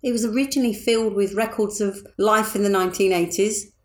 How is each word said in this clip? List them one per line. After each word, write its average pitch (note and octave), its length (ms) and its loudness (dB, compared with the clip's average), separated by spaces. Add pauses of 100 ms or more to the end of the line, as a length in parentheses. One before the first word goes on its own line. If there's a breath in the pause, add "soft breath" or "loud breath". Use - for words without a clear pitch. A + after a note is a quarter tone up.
It B3+ 80 -2
was A#3 140 0
originally B3 480 0
filled A3+ 400 0
with G3 220 0
records G#3+ 440 -2
of G3+ 260 -4 (120)
life G#3+ 380 2
in G3+ 80 2
the G3+ 60 2
nineteen F#3+ 440 2
eighties F3+ 580 0 (140)